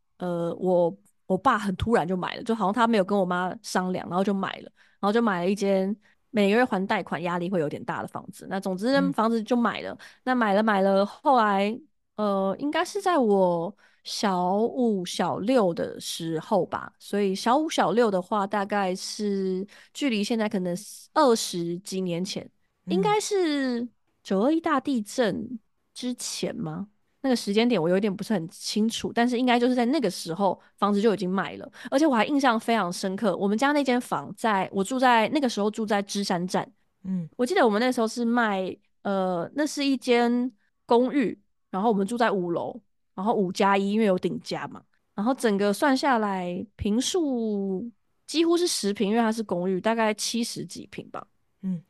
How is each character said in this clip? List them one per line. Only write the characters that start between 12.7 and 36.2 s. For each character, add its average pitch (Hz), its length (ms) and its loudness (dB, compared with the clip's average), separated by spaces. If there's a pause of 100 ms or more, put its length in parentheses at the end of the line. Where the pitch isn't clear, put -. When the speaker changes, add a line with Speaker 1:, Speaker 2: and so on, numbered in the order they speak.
Speaker 1:
是 392 160 -6
在 359 160 2
我 190 580 2 (280)
小 185 540 0
五、 220 480 0
小 160 340 -2
六 202 340 2
的 - 260 -6
时 165 400 -6
候 180 260 0
吧， 65 320 -8
所 - 220 -6
以 196 160 0
小 233 220 2
五、 311 120 0
小 190 220 2
六 226 180 4
的 185 120 0
话， 202 260 -2
大 202 160 -2
概 196 320 -2
是 196 720 -4 (260)
距 285 160 -2
离 208 140 0
现 226 160 -2
在 214 80 0
可 214 120 -2
能 175 160 -2 (380)
二 269 220 6
十 175 440 -4
几 190 220 -6
年 175 220 -2
前， - 260 -8 (360)
Speaker 2:
嗯。 - 80 -2
Speaker 1:
应 370 80 4
该 415 180 2
是 285 680 0 (380)
九 196 180 0
二 262 100 4
一 320 100 2
大 302 180 0
地 254 220 -2
震 - 580 -2 (340)
之 247 200 -6
前 - 420 -6
吗？ 160 320 -8 (340)
那 269 80 -2
个 247 60 4
时 208 160 -4
间 220 160 2
点 220 140 2
我 160 80 0
有 185 100 4
点 202 160 0
不 196 80 -10
是 226 100 -4
很 165 140 -2
清 - 400 -2
楚， - 240 -4
但 233 160 2
是 247 100 0
应 254 80 0
该 247 140 4
就 240 80 4
是 254 80 2
在 247 100 2
那 285 140 0
个 214 100 0
时 170 240 -6
候 185 240 0 (200)
房 202 160 2
子 202 80 2
就 220 120 4
已 175 40 0
经 180 120 -4
卖 165 280 -4
了。 - 120 -14 (220)
而 269 80 2
且 320 80 4
我 262 80 4
还 214 80 4
印 285 160 0
象 247 180 4
非 233 160 -2
常 185 200 0
深 190 240 -4
刻， 202 180 0
我 190 100 -2
们 202 120 2
家 277 160 2
那 294 100 2
间 247 160 2
房 147 380 -6
在， 202 340 0
我 196 100 -2
住 254 160 -2
在， 240 360 6
那 302 80 2
个 254 80 2
时 208 100 -2
候 208 100 2
住 214 160 -4
在 202 160 0
芝 202 220 -4